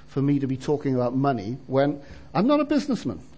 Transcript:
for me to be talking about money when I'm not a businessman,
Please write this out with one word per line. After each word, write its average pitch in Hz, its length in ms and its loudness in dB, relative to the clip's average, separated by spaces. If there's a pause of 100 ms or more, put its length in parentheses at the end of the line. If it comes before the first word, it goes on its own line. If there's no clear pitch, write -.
for 139 120 -2
me 139 200 4
to 131 80 0
be 131 80 -2
talking 139 400 0
about 123 180 2
money 131 420 0 (120)
when 143 320 2 (340)
I'm 202 140 2
not 294 100 6
a 302 60 0
businessman, 240 560 -2 (180)